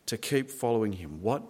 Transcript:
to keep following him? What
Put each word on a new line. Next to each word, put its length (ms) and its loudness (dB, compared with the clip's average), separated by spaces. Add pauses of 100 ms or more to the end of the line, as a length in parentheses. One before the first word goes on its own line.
to 100 -2
keep 360 0
following 420 2
him? 300 -8
What 260 0